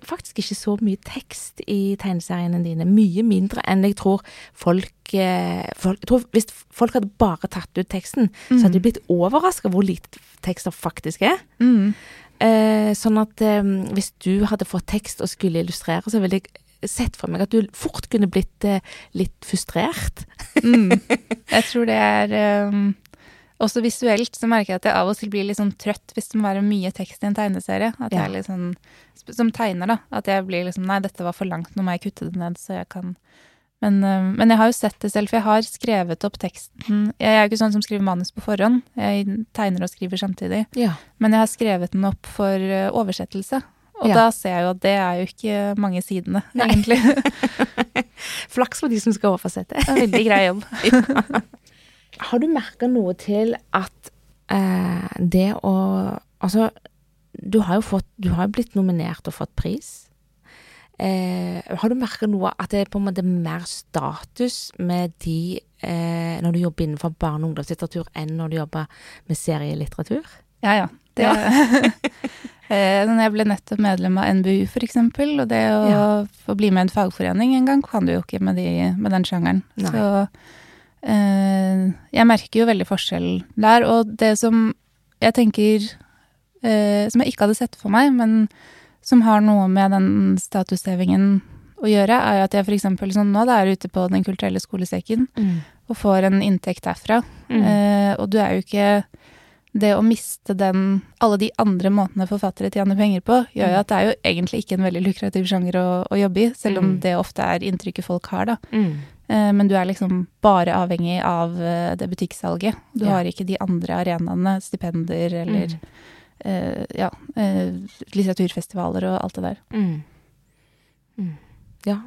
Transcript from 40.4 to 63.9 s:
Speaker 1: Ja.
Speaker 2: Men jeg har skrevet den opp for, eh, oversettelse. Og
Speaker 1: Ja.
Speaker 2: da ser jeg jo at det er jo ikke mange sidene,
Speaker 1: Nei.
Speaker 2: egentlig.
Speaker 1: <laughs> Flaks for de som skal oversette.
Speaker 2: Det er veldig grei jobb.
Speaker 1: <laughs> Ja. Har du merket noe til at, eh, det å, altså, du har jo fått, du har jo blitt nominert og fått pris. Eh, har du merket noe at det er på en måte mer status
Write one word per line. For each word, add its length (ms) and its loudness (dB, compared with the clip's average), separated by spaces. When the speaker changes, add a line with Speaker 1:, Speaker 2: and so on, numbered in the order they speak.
Speaker 1:
Ja. 200 0
Speaker 2:
Men 140 4
jeg 80 6
har 60 4
skrevet 460 -2
den 120 0
opp 220 -4
for, 200 -4
eh, 340 -2
oversettelse. 720 -4
Og 80 2
Speaker 1:
Ja. 60 4
Speaker 2:
da 160 6
ser 200 -6
jeg 140 -2
jo 60 0
at 100 -6
det 180 2
er 220 -2
jo 60 -4
ikke 520 -4
mange 240 -2
sidene, 400 -4
Speaker 1:
Nei. 120 0
Speaker 2:
egentlig. 320 4
Speaker 1:
<laughs> 760 2
Flaks 320 -2
for 80 -2
de 120 0
som 120 2
skal 240 0
oversette. 400 -8
Speaker 2:
Det 120 2
er 180 2
veldig 220 2
grei 200 6
jobb. 200 -4
Speaker 1:
<laughs> 760 2
Ja. 160 -12
Har 80 2
du 80 0
merket 480 -2
noe 240 0
til 380 -2
at, 360 -8
eh, 580 -2
det 300 2
å, 60 2
altså, 280 2
du 220 -2
har 140 2
jo 20 0
fått, 240 -4
du 80 0
har 160 0
jo 80 -4
blitt 240 -4
nominert 480 -2
og 80 -8
fått 240 -8
pris. 300 -6
Eh, 560 -4
har 160 -2
du 80 -2
merket 320 -4
noe 240 -2
at 160 -8
det 140 -2
er 80 -8
på 100 -4
en 60 -2
måte 180 -4
mer 400 -4
status 960 -8